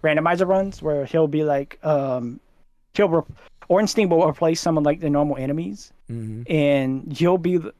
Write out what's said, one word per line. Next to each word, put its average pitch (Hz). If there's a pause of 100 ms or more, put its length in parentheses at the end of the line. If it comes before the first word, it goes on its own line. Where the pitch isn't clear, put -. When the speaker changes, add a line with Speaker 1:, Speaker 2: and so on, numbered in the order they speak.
Speaker 1:
randomizer 170
runs 190
where 147
he'll 160
be 151
like, 143
um, 131 (540)
he'll 196
re-, 165 (460)
Ornstein 202
will 165
replace 160
some 165
of, 151
like, 147
the 156
normal 143
enemies, 160 (180)
Speaker 2:
Mm-hmm. 110 (100)
Speaker 1:
and 139
you'll 175
be 180 (220)